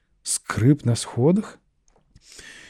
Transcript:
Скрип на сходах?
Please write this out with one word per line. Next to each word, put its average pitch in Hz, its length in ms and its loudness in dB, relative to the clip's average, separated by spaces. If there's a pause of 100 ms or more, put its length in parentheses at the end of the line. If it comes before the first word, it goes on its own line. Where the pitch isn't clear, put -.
(220)
Скрип - 640 0
на 117 100 0
сходах? 165 600 -2 (1120)